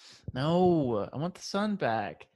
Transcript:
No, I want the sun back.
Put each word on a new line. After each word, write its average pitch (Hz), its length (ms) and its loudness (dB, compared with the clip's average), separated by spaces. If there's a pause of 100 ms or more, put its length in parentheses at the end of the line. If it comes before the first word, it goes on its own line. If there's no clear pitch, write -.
(340)
No, 147 800 2
I - 40 -10
want 165 200 -4
the - 60 -18
sun 208 340 -4
back. 110 600 -2